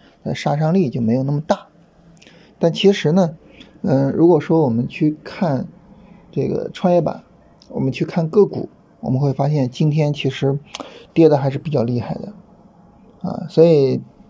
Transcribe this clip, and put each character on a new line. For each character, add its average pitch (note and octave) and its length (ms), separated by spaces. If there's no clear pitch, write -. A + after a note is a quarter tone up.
它 D3 100
杀 D3 240
伤 D#3 160
力 F3+ 160
就 A#2+ 120
没 A2+ 160
有 C3 80
那 C#3+ 80
么 D3 80
大。 - 260
但 E3 120
其 G3 200
实 D3+ 180
呢， E3+ 260
呃， C3+ 300
如 E3 160
果 E3 100
说 D#3+ 240
我 C3+ 60
们 A#2 180
去 D3+ 380
看 C#3+ 420
这 - 160
个 - 260
创 F3 220
业 F3 60
板， - 240
我 - 100
们 C3+ 100
去 C#3+ 140
看 D#3+ 240
个 G3+ 180
股， - 220
我 - 100
们 B2+ 80
会 C#3 140
发 C#3 160
现 C#3+ 200
今 D3+ 220
天 D3 220
其 C#3+ 180
实 C#3 300
跌 D#3+ 160
得 C#3 80
还 C3+ 140
是 C3+ 80
比 D#3+ 100
较 C#3+ 140
厉 A#2+ 160
害 - 160
的 - 180
啊。 F3+ 260
所 E3 160
以 C3+ 360